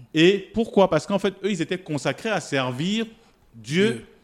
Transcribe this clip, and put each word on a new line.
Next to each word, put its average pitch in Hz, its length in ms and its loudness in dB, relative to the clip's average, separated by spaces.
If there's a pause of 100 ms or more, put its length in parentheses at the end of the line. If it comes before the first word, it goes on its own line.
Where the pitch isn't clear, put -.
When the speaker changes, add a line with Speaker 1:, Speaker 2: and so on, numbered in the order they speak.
(120)
Speaker 1:
Et 185 400 4
pourquoi ? 202 380 2
Parce 156 160 0
qu'en 202 120 -2
fait, 190 240 -2
eux, 196 80 -2
ils 170 120 -2
étaient 175 160 -4
consacrés 147 500 -6
à 208 120 -2
servir 147 680 -2 (480)
Dieu 147 380 0
Speaker 2:
Dieu. 113 140 -12 (180)